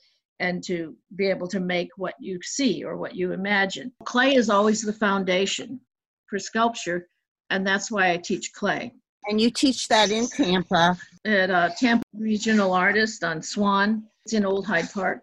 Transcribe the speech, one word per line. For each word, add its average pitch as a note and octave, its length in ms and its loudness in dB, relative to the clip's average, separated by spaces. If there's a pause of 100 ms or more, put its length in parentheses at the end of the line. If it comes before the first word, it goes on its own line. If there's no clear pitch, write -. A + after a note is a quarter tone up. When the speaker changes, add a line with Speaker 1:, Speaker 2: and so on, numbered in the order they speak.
(400)
Speaker 1:
and F3+ 240 -4
to E3+ 300 -6 (220)
be G3 120 0
able F3+ 200 -4
to F#3+ 120 -4
make F3+ 360 -2
what F#3 240 -6
you F#3 220 -8
see G#3+ 420 -2
or E3+ 140 -8
what E3+ 160 -8
you F3+ 180 -2
imagine. G3 600 -2 (120)
Clay C4 300 2
is A#3 160 4
always G#3+ 320 2
the G#3 100 -4
foundation G3 880 -2 (480)
for G3+ 100 -4
sculpture, F3+ 720 -2 (420)
and F#3+ 160 -2
that's G3 240 -2
why F#3 220 2
I E3+ 40 0
teach - 380 -6
clay. E3+ 400 -4 (320)
Speaker 2:
And G#3 140 0
you A#3 100 4
teach - 380 0
that G#3+ 220 4
in A3+ 180 -2
Tampa? F3+ 680 2 (300)
Speaker 1:
At, F#3+ 240 2
uh, F3 180 4 (100)
Tampa A#3 260 2 (100)
Regional G#3+ 580 2
Artist G3+ 500 2
on E3 200 -4
Swan. G3+ 640 2 (200)
It's - 80 -12
in G#3 140 2
Old G3 200 0
Hyde F3 240 0
Park. F#3 320 -4